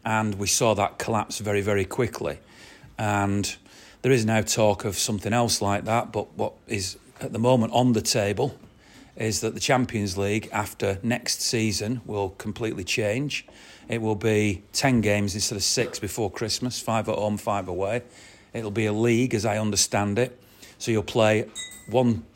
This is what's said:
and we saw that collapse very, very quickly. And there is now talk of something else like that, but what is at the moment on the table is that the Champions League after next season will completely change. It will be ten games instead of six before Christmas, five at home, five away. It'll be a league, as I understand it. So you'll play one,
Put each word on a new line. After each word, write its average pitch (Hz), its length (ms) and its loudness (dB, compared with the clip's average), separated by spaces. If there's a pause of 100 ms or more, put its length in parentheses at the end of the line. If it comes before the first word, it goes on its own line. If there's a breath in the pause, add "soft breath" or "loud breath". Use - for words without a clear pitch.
and 110 300 0
we 98 120 -4
saw 110 280 4
that 98 240 0
collapse - 400 -2
very, 101 240 0
very 98 240 0
quickly. 95 520 -4 (600 loud breath)
And 101 580 0 (460 loud breath)
there 127 100 4
is 113 140 4
now 110 160 4
talk 107 420 2
of 98 140 -4
something 104 340 -2
else 117 300 2
like 101 240 0
that, 117 260 0
but 104 140 -4 (100)
what 110 160 -2 (140)
is 98 320 -6 (220)
at - 120 -8
the 107 60 -6
moment 117 340 4
on 123 220 4
the 107 80 2
table 104 520 0 (640 loud breath)
is 110 240 -2
that 110 140 -2
the 95 60 -12
Champions 110 560 0
League 101 360 0
after 101 500 -2
next 120 400 -2
season 110 600 -2
will 101 260 -2
completely 107 540 -6
change. 117 600 -2 (420 loud breath)
It 117 120 -2
will 110 140 0
be 107 480 2 (100)
ten 127 280 4
games 101 340 2
instead 107 220 -4
of 95 80 -2
six - 340 -2
before 104 320 -4
Christmas, 120 480 -4
five 110 300 -2
at 107 80 0
home, 104 200 0
five 101 320 -2
away. 98 340 -2 (520 loud breath)
It'll 110 160 -6
be 107 160 0
a 104 60 2
league, 117 420 4
as 107 100 0
I 107 140 0
understand 104 600 0
it. 123 220 -2 (380 loud breath)
So - 140 -4
you'll 107 100 2
play 107 440 4 (420)
one, 117 360 2 (120)